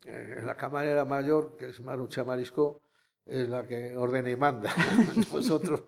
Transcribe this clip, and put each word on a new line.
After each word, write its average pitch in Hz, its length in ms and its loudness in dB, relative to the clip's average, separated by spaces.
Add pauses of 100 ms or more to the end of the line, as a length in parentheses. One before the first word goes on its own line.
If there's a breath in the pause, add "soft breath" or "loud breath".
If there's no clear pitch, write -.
eh, 113 380 -10
la 120 120 -4
camarera 143 500 0
mayor, 143 520 2
que 127 120 -10
es 120 120 -16
Marucha 127 420 -4
Marisco, 127 580 0 (440)
es 127 220 -2
la 123 200 -4
que 120 280 -6
ordena 123 360 0
y 123 40 2
manda. 123 380 0
<laughs> 202 600 4
Nosotros 160 540 0